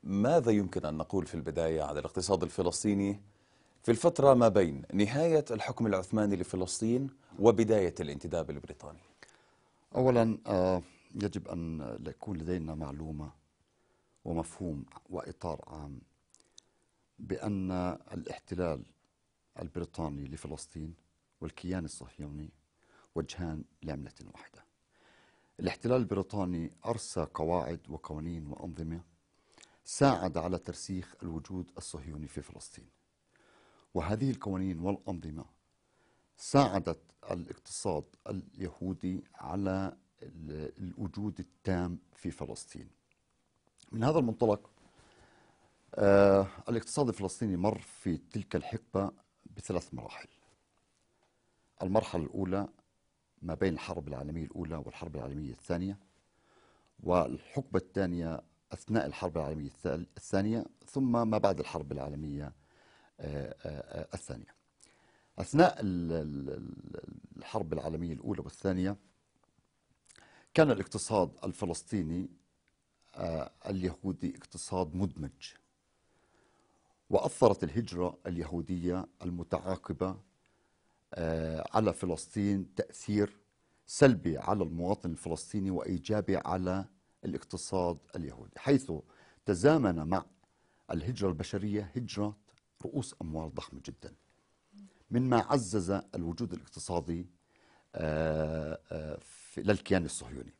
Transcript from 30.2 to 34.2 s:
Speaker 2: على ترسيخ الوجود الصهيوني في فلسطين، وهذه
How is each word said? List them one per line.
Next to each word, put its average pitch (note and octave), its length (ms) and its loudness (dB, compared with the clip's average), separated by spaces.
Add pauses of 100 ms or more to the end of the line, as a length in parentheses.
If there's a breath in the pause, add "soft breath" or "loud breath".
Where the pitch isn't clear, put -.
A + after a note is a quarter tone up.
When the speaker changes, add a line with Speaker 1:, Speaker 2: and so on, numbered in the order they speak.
Speaker 2:
على F2 200 -2
ترسيخ - 680 -8
الوجود F2 540 -8
الصهيوني D2+ 500 -10
في D2 140 -8
فلسطين، - 480 -18 (1040 soft breath)
وهذه A2 380 0